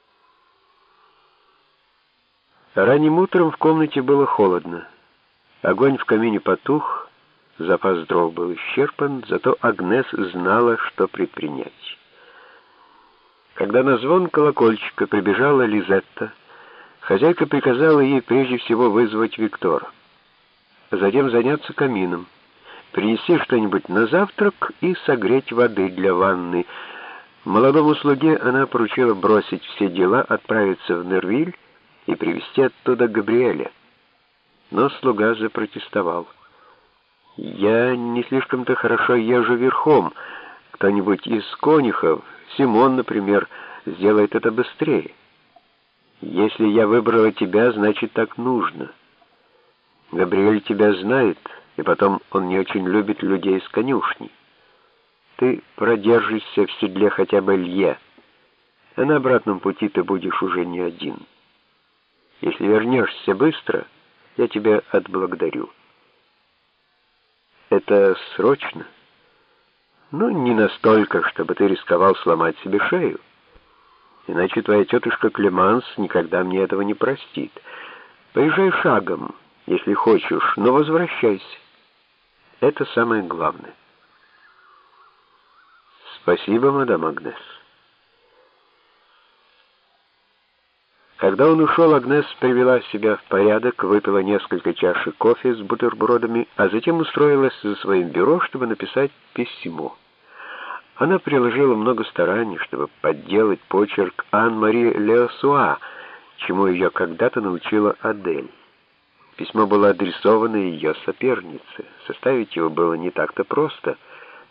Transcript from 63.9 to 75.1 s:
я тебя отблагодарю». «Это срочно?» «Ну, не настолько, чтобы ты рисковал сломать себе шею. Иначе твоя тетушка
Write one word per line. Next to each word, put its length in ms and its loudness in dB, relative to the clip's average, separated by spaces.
я 100 2
тебя 320 2
отблагодарю». 800 -4
«Это 480 2
срочно?» 500 -2
«Ну, 180 0
не 240 0
настолько, 720 2
чтобы 260 -4
ты 140 2
рисковал 480 2
сломать 440 0
себе 180 -2
шею. 320 -2
Иначе 340 -2
твоя 220 4
тетушка 460 0